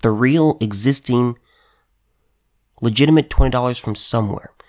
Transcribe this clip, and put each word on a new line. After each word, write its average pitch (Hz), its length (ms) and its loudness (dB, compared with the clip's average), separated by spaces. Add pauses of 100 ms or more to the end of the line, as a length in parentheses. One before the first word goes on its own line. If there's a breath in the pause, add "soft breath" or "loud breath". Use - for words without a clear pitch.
the 117 80 2
real 139 500 2
existing, 120 760 -2 (1400)
legitimate 147 500 2
twenty 131 200 2
dollars 123 280 -4
from 110 160 -8
somewhere. - 580 -4 (160 soft breath)